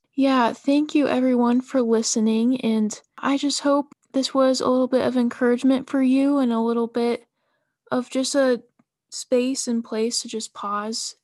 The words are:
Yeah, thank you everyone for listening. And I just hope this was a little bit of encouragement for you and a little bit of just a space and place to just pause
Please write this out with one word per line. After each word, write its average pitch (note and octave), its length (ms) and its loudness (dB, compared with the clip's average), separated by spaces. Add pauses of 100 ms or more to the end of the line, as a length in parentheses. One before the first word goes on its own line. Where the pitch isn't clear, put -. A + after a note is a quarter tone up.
(160)
Yeah, C4 380 2
thank D4 420 -2
you D4 120 2
everyone B3 520 2
for B3+ 220 -2
listening. A3+ 800 0
And A3 360 0 (200)
I C#4 200 0
just C#4 240 -4
hope C#4+ 320 0 (180)
this C4+ 220 -2
was C4 280 2
a - 80 0
little B3+ 180 2
bit B3+ 200 2
of B3 100 -2
encouragement B3 720 0
for C4+ 140 0
you C4+ 340 2
and A#3+ 160 2
a A3+ 60 0
little A#3 260 0
bit A#3+ 400 -4 (640)
of B3 200 -4
just C4 240 -2
a B3+ 260 2 (480)
space B3+ 580 -2
and A#3 160 -2
place A3+ 380 -4
to A#3+ 60 -10
just A3 260 -10
pause G#3 720 -8